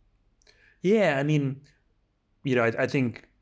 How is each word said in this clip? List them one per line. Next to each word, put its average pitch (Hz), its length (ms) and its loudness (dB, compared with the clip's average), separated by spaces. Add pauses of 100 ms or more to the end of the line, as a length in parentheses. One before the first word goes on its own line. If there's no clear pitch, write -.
(800)
Yeah. 180 380 2
I 139 40 -2
mean, 143 360 -2 (840)
you 127 100 0
know, 120 80 2
I, 117 200 0
I 127 40 0
think 127 400 -4 (140)